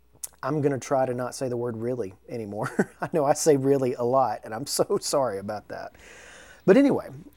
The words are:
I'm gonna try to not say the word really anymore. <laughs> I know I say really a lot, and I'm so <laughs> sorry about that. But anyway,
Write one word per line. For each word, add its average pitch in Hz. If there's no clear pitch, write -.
I'm 143
gonna 139
try 131
to 127
not 123
say 135
the 123
word 120
really 113
anymore. 113
<laughs> -
I 165
know 156
I 143
say 151
really 131
a 120
lot, 123
and 110
I'm 127
so 196
<laughs> -
sorry 123
about 104
that. 90
But 190
anyway, 262